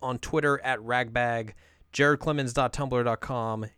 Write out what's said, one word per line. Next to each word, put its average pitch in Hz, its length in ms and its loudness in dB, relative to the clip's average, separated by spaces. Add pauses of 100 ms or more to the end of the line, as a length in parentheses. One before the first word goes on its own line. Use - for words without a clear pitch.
on 127 180 -2
Twitter 147 440 0
at 127 160 0
ragbag, 117 760 0 (400)
jared 143 280 4
clemens 143 320 -2
dot 127 200 0
tumblr 127 320 0
dot 117 160 0
com, 113 460 -4 (120)